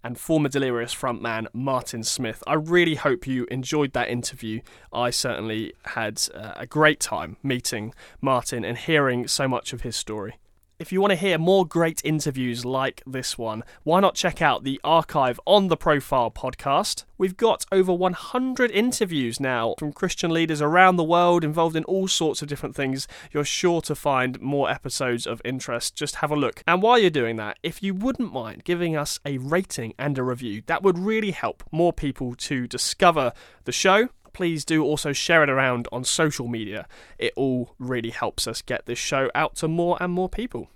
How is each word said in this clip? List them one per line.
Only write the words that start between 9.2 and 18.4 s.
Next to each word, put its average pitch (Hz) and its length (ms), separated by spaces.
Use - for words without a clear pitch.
so 135 200
much - 260
of 120 80
his 120 140
story. 107 420
If 160 120
you 185 100
want 202 80
to 190 80
hear 175 220
more 185 260
great 165 380
interviews 131 600
like 131 440
this 131 280
one, 113 280
why 170 180
not 196 140
check - 300
out 143 200
the 135 200
archive 151 640
on 196 220
the 165 60
Profile 139 540
podcast? - 760
We've 190 180
got - 360
over 190 200
one 180 220
hundred 254 560